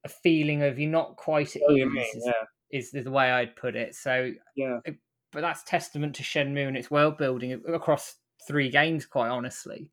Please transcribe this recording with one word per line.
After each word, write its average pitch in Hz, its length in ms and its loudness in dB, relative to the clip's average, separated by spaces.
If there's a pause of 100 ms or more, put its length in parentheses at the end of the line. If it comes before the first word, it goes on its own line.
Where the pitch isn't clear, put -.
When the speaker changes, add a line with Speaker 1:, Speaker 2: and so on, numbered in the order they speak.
Speaker 1:
a - 40 -10
feeling 151 540 -2
of 135 160 -2
you're 151 100 -2
not 160 280 -2
quite 151 380 -2
at 151 120 -4
Speaker 2:
Oh, 151 60 8
you 135 140 6
Speaker 1:
ease 120 60 -2
Speaker 2:
mean, 127 120 -2 (100)
Speaker 1:
is, 113 100 -8
Speaker 2:
yeah. 120 540 -4
Speaker 1:
is 117 120 -10
the 131 200 -6
way 131 200 4
I'd 123 240 0
put 120 200 -4
it. 117 200 -6
So, 127 360 0 (240)
Speaker 2:
Yeah. 131 300 -2
Speaker 1:
it, 151 100 -8 (360)
but 151 100 -6
that's 160 220 -4
testament 151 520 -2
to 139 80 -10
Shenmue 139 440 0
and 135 100 -2
its 123 140 -8
world 151 260 4
building 127 360 0
a-, 147 200 -6
across 160 420 0 (320)
three 143 220 2
games, 151 360 4
quite 117 240 0
honestly. 127 640 -6